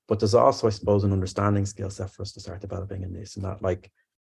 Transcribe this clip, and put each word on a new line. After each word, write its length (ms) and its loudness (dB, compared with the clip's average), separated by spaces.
but 100 2
there's 160 2
also, 320 6
I 40 4
suppose, 340 2
an 80 2
understanding 540 0
skill 240 -8
set 200 -8
for 120 -12
us 100 -10
to 80 -18
start 220 -12
developing 400 -8
in 100 -8
this. 240 -14
And 80 -8
that, 180 -8
like, 280 -2